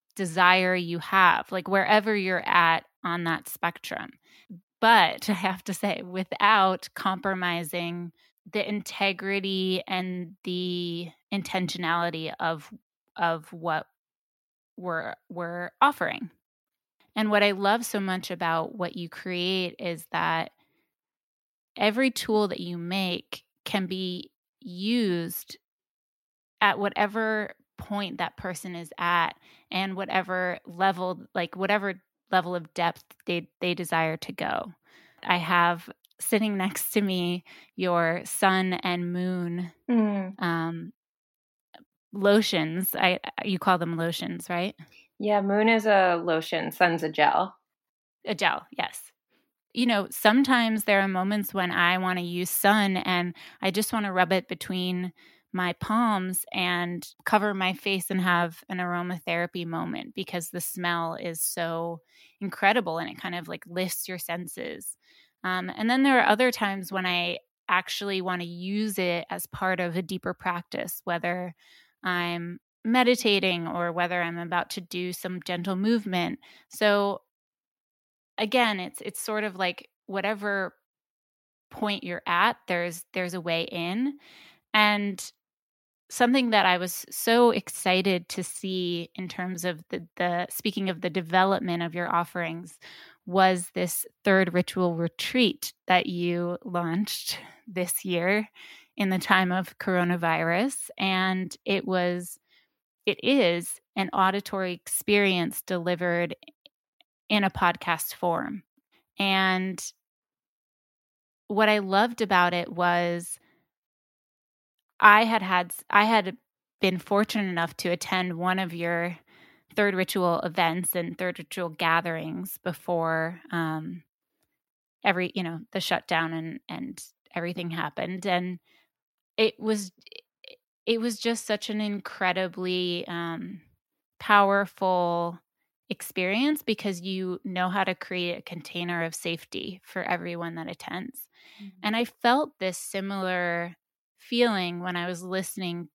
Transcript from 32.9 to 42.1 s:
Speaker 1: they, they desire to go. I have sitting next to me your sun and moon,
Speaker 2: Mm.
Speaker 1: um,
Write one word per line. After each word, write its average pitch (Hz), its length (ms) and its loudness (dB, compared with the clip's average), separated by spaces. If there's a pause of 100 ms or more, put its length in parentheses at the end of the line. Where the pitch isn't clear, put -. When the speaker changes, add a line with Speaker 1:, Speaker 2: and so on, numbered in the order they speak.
Speaker 1:
they, 175 240 -4 (100)
they 180 140 0
desire 165 440 0
to - 140 -12
go. - 420 -4 (500)
I 180 140 2
have 170 520 2 (300)
sitting 208 380 0
next 185 340 -2
to 208 100 2
me 180 420 0 (320)
your 170 500 2
sun 185 480 2
and 175 380 -2
moon, 180 600 -2 (180)
Speaker 2:
Mm. 202 520 0
Speaker 1:
um, 165 520 -4 (1200)